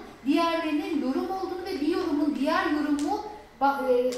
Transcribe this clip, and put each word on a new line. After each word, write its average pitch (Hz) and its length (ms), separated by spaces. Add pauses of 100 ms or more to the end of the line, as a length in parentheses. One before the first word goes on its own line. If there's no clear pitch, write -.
(260)
diğerlerinin 320 760
yorum 269 300
olduğunu 381 340
ve 302 160
bir 294 60
yorumun 311 520
diğer 330 260
yorumu 302 580 (380)
ba-, 262 300
e, 247 260